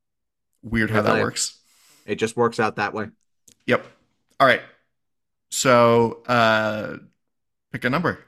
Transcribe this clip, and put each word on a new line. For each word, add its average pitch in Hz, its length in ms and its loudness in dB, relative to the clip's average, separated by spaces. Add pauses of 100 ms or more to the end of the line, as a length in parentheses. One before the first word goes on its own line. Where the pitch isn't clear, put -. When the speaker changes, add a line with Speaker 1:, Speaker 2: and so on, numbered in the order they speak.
(640)
Speaker 1:
Weird 110 260 -2
how 110 60 -2
Speaker 2:
Weird 104 100 2
Speaker 1:
that 107 120 2
Speaker 2:
how 104 40 0
Speaker 1:
works. - 380 -6 (480)
Speaker 2:
it 107 80 -6
just 107 200 -4
works 117 240 0
out 107 180 -2
that 101 180 -4
way. 104 140 -8 (580)
Speaker 1:
Yep. 120 180 0 (540)
All 135 80 4
right. 117 140 2 (920)
So, 117 760 2
uh, 110 680 0 (760)
pick - 120 -10
a 123 60 -2
number. 143 380 -2